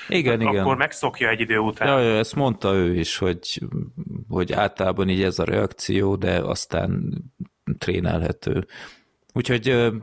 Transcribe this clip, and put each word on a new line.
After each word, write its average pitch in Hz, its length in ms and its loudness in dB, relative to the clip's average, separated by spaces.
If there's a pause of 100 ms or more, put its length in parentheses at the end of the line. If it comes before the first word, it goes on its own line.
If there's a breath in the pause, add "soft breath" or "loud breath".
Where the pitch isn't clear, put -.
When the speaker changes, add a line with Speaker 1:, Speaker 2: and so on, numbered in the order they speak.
Speaker 1:
Igen, 135 260 2
Speaker 2:
ak-, 113 80 0
Speaker 1:
igen. 104 220 2
Speaker 2:
akkor 131 140 2
megszokja 127 520 0
egy 110 100 0
idő 113 180 0
után. 110 300 0
Speaker 1:
Ja, 135 120 4
ja, 113 180 4
ezt 110 180 0
mondta 113 380 2
ő 90 220 2
is, 82 220 -2
hogy, - 440 -2 (680)
hogy - 240 -2
általában 95 560 0
így 92 140 2
ez 92 160 0
a 87 40 0
reakció, 98 720 0
de 90 240 0
aztán - 760 -2 (640)
trénelhető. 85 880 -2 (680 loud breath)
Úgyhogy, 120 360 0
ö, 120 340 4